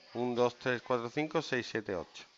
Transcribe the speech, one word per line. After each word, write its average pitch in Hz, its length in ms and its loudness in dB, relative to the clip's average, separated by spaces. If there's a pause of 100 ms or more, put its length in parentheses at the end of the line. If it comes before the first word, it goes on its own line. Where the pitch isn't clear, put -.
(140)
Un, 120 220 0
dos, 120 240 4
tres, 123 240 0
cuatro, 120 260 0
cinco, 151 320 0
seis, 123 260 0
siete, 107 280 -2
ocho. - 280 -8 (140)